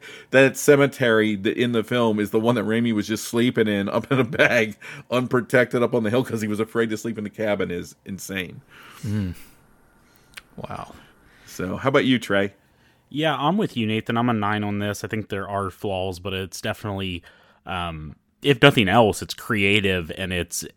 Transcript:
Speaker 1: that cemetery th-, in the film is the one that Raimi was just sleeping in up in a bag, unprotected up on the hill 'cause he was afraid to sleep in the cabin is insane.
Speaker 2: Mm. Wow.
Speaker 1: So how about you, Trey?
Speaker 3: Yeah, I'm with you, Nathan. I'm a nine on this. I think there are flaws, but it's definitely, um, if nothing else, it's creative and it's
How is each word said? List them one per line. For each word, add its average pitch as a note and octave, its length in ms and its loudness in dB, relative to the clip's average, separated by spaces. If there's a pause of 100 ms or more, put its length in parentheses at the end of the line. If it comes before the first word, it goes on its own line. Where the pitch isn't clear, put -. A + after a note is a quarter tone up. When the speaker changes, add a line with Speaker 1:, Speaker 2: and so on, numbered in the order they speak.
(320)
Speaker 1:
that C3 240 6
cemetery A#2+ 800 4
th-, G2 220 -2
in B2 160 0
the A2 100 2
film A#2 340 2
is G#2 140 -2
the A2+ 80 2
one A#2 160 2
that G#2 80 0
Raimi A2+ 300 0
was G#2 160 0
just G#2+ 180 -4
sleeping A#2+ 400 2
in G2+ 220 0
up G#2+ 200 -2
in C3+ 120 2
a - 20 0
bag, A2+ 540 0 (340)
unprotected B2 720 2
up A2+ 100 0
on A#2+ 100 0
the G#2+ 60 0
hill B2 140 0
'cause A2+ 180 -6
he A2 60 -2
was G#2 140 -4
afraid A2+ 300 -2
to G#2+ 60 -4
sleep A2 200 -8
in G#2 80 -8
the G2+ 40 -10
cabin G2 420 -2
is E2 240 -10 (100)
insane. F#2+ 560 -10 (440)
Speaker 2:
Mm. G2+ 300 -4 (1200)
Wow. - 380 -14 (520)
Speaker 1:
So F#2 320 -8
how C3 120 -2
about C3+ 160 4
you, B2+ 140 2
Trey? G2+ 340 0 (560)
Speaker 3:
Yeah, D3 260 -2
I'm D3+ 220 0
with G3+ 200 -2
you, A2+ 80 0
Nathan. A2 320 -2
I'm A#2+ 120 2
a B2 40 2
nine G#2 300 0
on G#2 160 -4
this. G#2 240 -4
I G#2+ 40 -8
think G#2+ 220 -6
there G2 180 -6
are G2 220 -4
flaws, F#2 500 -6
but F#2+ 140 -8
it's F#2+ 280 -8
definitely, G2 600 -6 (420)
um, E2 500 -8 (260)
if C#3 200 2
nothing C3+ 260 8
else, G#2 340 6
it's - 120 -10
creative G2 840 0
and F#2 160 -6
it's F2 320 -4 (120)